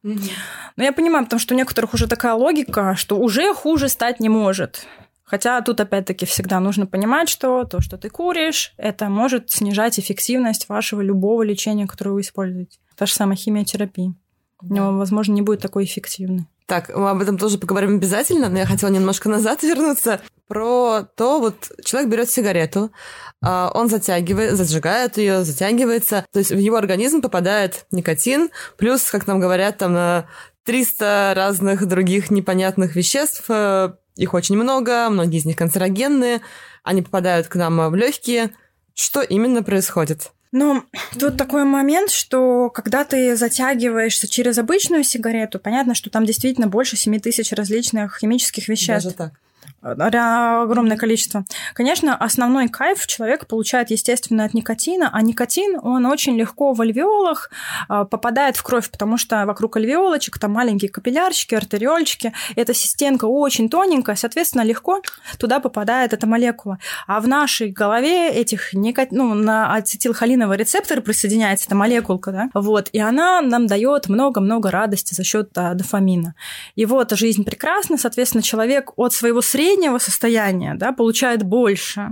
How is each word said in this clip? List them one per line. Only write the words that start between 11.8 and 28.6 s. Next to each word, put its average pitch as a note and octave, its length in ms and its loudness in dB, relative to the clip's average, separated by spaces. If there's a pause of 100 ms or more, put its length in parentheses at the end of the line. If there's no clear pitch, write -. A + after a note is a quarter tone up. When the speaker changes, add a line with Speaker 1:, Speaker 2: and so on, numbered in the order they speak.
Speaker 2:
которое G3 240 -6
вы G3 100 -2
используете. F3+ 560 -8 (200)
Та G3+ 80 -2
же - 80 -2
самая G3 240 0
химиотерапия. G3+ 760 -4 (480)
Speaker 1:
Да. F#3 140 -6
Speaker 2:
Но, G3 220 0
возможно, G3+ 360 0
не G3+ 100 2
будет G3+ 180 0
такой G3 240 -2
эффективной. F#3 640 -6 (180)
Speaker 1:
Так, F3 300 -4
мы G3 140 0
об F#3+ 120 0
этом G3 160 0
тоже G3+ 200 0
поговорим G3 380 0
обязательно, G#3 540 0
но F#3 100 0
я F#3+ 60 0
хотела G3 260 0
немножко F#3+ 380 0
назад G#3+ 340 0
вернуться. C#4+ 580 0 (260)
Про A3+ 560 0 (120)
то, C4+ 240 2
вот A3 320 -4 (140)
человек B3+ 260 0
берет A#3 180 0
сигарету, G3 640 0 (500)
а, F3+ 320 0
он A#3 160 2
затягивает, G3 680 0
зажигает F3 640 0
ее, G3 260 2
затягивается. A3 880 0
То G3+ 60 2
есть G3 120 0
в F#3+ 60 0
его G#3+ 200 2
организм A3 440 0
попадает F#3+ 720 0
никотин, A#3 580 0 (280)